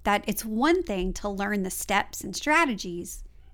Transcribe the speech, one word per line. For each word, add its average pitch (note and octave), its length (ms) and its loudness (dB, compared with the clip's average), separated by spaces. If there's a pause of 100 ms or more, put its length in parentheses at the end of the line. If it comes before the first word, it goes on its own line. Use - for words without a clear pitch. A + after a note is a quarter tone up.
that G3+ 220 4
it's G#3 180 -2
one C#4 360 4
thing F#3 340 -2
to - 120 -4
learn G3+ 360 0
the F#3 60 -2
steps - 520 -2
and G3 120 -8
strategies. A3 920 0 (280)